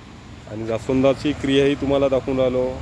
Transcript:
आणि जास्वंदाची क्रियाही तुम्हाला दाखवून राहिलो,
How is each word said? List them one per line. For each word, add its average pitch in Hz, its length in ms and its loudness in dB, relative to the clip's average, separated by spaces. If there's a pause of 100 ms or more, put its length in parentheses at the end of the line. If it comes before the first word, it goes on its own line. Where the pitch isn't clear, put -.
(500)
आणि 110 160 -8
जास्वंदाची 131 680 2
क्रियाही 139 420 2
तुम्हाला 139 340 0
दाखवून 131 300 0
राहिलो, 127 300 0 (140)